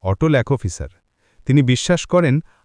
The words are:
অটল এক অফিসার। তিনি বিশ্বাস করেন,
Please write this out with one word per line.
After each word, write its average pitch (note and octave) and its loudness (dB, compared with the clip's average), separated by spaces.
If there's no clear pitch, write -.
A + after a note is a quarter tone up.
অটল D#3 0
এক A#2+ 0
অফিসার। G2 -6
তিনি C#3+ 4
বিশ্বাস B2+ 0
করেন, D#3+ 0